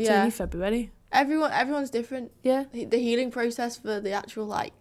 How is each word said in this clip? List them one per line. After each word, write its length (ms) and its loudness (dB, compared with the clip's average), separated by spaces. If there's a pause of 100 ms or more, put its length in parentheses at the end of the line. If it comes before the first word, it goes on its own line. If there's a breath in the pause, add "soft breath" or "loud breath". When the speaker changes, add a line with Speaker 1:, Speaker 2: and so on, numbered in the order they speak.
Speaker 1:
It's 80 0
Speaker 2:
Yeah. 120 6
Speaker 1:
only 100 4
February. 640 -2 (180)
Speaker 2:
Everyone, 420 2
everyone's 380 0
different. 400 -6 (140)
Speaker 1:
Yeah. 280 2
Speaker 2:
The, 120 -8
the 140 2
healing 340 2
process 460 -2
for 200 -4
the 140 -4
actual, 340 -6
like, 340 -4